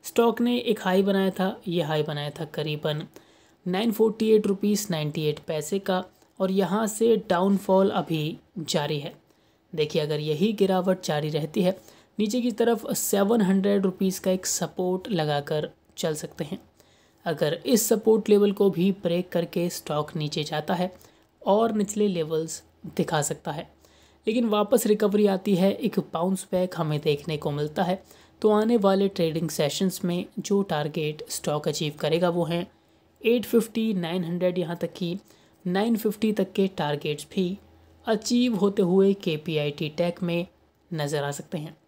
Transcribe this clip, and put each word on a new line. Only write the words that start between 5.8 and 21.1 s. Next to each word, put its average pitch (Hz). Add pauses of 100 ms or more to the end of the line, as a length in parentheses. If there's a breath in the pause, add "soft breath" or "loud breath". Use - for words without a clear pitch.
और 190
यहां 196
से 226 (140)
डाउनफॉल 190
अभी 160 (200)
जारी 151
है। 151 (600 soft breath)
देखिए, 151
अगर 151
यही 156
गिरावट 185
जारी 151
रहती 156
है, 185 (420 loud breath)
नीचे 214
की 240
तरफ 226
सेवन 202
हंड्रेड 196
रुपीज 190
का 190
एक 185
सपोर्ट 185
लगाकर 151 (280)
चल 160
सकते 156
हैं। 190 (680 soft breath)
अगर 160
इस 247
सपोर्ट 220
लेवल 208
को 202
भी 175
ब्रेक 180
करके 170
स्टॉक 151
नीचे 151
जाता 151
है 180 (500 soft breath)